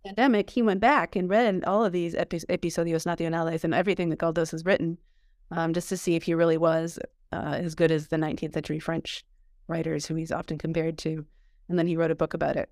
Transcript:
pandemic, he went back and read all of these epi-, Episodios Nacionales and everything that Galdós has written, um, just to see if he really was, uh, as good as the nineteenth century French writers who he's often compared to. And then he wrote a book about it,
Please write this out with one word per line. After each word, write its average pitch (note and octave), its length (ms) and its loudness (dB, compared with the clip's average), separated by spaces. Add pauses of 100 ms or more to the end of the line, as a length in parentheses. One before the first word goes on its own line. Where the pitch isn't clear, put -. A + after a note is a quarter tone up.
pandemic, G#3 440 2
he B3 120 0
went G3 180 4
back A3 380 4
and F3+ 120 0
read G3+ 360 2
all G#3 180 2
of G3 80 2
these E3+ 240 -2
epi-, - 340 -4
Episodios E3+ 560 0
Nacionales E3 600 -2
and D#3+ 80 2
everything F3 360 2
that D#3 100 -2
Galdós E3 320 0
has D#3+ 120 -8
written, E3+ 340 0 (540)
um, E3 220 0
just E3+ 160 -4
to F#3 80 -4
see E3+ 180 0
if E3 80 -2
he E3+ 100 0
really E3 240 4
was, E3 400 2 (360)
uh, - 260 -4
as E3 160 -4
good E3 160 4
as D3+ 160 0
the D#3+ 100 0
nineteenth D#3 360 -2
century D#3 260 -4
French - 460 -6 (420)
writers D#3+ 380 -4
who D#3+ 100 -4
he's D#3+ 160 -4
often E3 260 -6
compared D#3+ 420 -2
to. D#3+ 260 -4 (420)
And F3+ 100 0
then E3+ 100 4
he E3 100 0
wrote E3 140 2
a D#3+ 40 2
book D#3+ 180 0
about D3+ 220 -2
it, - 160 -4